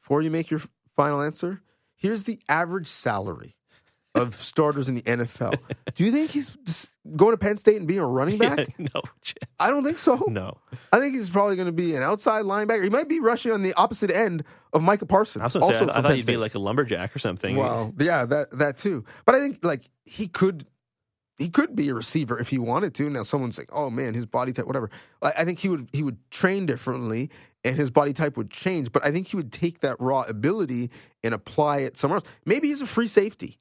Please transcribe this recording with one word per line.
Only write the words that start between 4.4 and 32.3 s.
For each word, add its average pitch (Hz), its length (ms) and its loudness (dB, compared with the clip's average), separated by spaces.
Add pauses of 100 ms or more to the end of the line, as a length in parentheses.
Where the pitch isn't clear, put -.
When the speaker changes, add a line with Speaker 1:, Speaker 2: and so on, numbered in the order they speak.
Speaker 1:
starters 147 380 0
in 131 60 -2
the 120 120 -6
N 120 140 0
F 117 220 -6
L. 110 120 0 (400)
Do 170 100 0
you 214 80 4
think 302 180 0
he's 294 260 -6 (100)
s-, - 240 -8 (260)
going 208 160 6
to 220 40 2
Penn 208 200 0
State 214 200 6
and 190 100 -6
being 190 140 0
a 156 60 0
running 135 320 0
Speaker 2:
<laughs> 233 40 4
Yeah, 180 120 4
Speaker 1:
back? - 240 -4
Speaker 2:
no, 156 240 -6 (200)
Ch- - 120 -10 (260)
Speaker 1:
I 190 100 4
don't 277 140 2
think 320 140 -2
so. 269 300 4
Speaker 2:
No. 98 280 -4 (360)
Speaker 1:
I 220 80 6
think 277 140 -2
he's 226 140 -4
probably 202 280 2
gonna 180 160 -2
be 165 240 0
an 127 60 0
outside 214 420 2
linebacker. 208 400 0
He 202 60 2
might 285 180 0
be 320 120 0
rushing 233 320 2
on 202 100 0
the 185 120 0
opposite 196 360 2
end 180 340 0 (280)
of 160 100 4
Micah 190 240 4
Parsons, 190 360 2
Speaker 2:
I - 20 -4
was - 100 0
gonna - 120 4
say, 127 140 6
Speaker 1:
also 170 60 4
Speaker 2:
I, - 40 0
I - 40 -4
Speaker 1:
from 117 80 2
Speaker 2:
thought 139 60 4
Speaker 1:
Penn 143 80 6
Speaker 2:
you'd 120 100 -2
be - 60 2
Speaker 1:
State. 120 60 2
Speaker 2:
like 107 160 -4
a 101 40 -4
lumberjack 101 580 -2
or - 20 -6
something. 98 380 -2
Speaker 1:
Well, 117 420 -2
yeah, 151 280 2
that, 143 320 -2
that 143 200 2
too. 156 260 -2 (200)
But 240 100 8
I 262 60 4
think, 277 240 -6
like, 151 240 -2 (160)
he - 240 -8
could, 175 380 0 (720)
he 160 100 -4
could 277 280 0
be 147 140 0
a 127 40 -2
receiver 120 440 -2
if 120 100 -6
he 135 100 -2
wanted 127 360 -2
to. 151 160 -2
Now, 131 120 -4
someone's 123 360 -2
like, - 140 -14
"Oh, 143 180 -2
man, 120 240 -4
his 120 120 -4
body 127 260 -2
type, 120 140 -6
whatever." 123 240 -4 (320)
I, 147 160 2
I 165 60 2
think 170 140 -4
he 196 100 -2
would, 151 240 -2
he 143 100 -2
would 127 160 -4 (120)
train 196 360 0
differently, 123 640 -4 (340)
and 127 120 0
his 139 140 0
body 143 240 4
type 151 240 -2
would 104 120 -6
change. 160 420 -4
But - 120 2
I 143 60 2
think 185 180 -2
he - 80 -6
would 143 160 -4
take - 280 -4
that 131 200 -2
raw 127 280 2
ability 123 600 -2 (340)
and 117 100 0
apply 143 460 0
it 135 180 -6
somewhere 160 200 0
else. - 80 -8 (200)